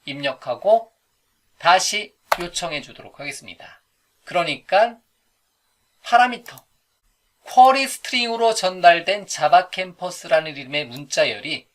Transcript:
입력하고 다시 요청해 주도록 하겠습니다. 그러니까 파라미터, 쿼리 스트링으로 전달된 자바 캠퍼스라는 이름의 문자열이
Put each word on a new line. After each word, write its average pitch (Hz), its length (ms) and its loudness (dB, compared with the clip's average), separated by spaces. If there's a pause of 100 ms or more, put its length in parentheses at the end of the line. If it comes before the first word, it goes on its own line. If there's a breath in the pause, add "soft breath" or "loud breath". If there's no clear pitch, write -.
입력하고 190 880 -2 (640)
다시 190 580 0 (240)
요청해 170 420 -8
주도록 - 380 -20
하겠습니다. - 640 -16 (420)
그러니까 180 760 -2 (1040)
파라미터, 240 600 0 (800)
쿼리 262 440 4
스트링으로 233 680 -2
전달된 185 720 0
자바 156 440 2
캠퍼스라는 170 840 -6
이름의 143 300 -8
문자열이 135 880 -6